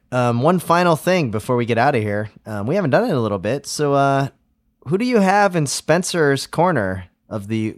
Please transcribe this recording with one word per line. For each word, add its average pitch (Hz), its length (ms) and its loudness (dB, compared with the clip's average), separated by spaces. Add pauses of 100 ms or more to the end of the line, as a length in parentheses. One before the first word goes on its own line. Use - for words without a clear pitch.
(120)
um, 120 300 0
one 170 180 2
final 175 360 2
thing 170 360 0
before 110 240 -2
we 120 100 0
get 110 120 0
out 135 180 2
of 113 60 0
here. 104 300 -4 (140)
Um, 104 200 -8
we 139 100 -2
haven't 180 160 0
done 175 120 4
it 247 60 -2
in 180 60 0
a 123 60 0
little 101 180 -2
bit. 113 260 -4
So, 147 280 -2
uh, 139 360 0 (560)
who 151 120 -2
do 233 80 0
you 247 140 2
have 196 360 2
in 151 120 0
Spencer's 151 800 0
corner 104 580 -2 (240)
of 101 200 -10
the 110 280 -2